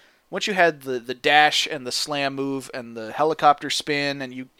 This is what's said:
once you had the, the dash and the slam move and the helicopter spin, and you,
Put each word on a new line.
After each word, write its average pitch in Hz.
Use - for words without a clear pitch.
once 190
you 220
had 170
the, 131
the 120
dash 147
and 135
the 120
slam 139
move 135
and 117
the 110
helicopter 147
spin, 143
and 127
you, 131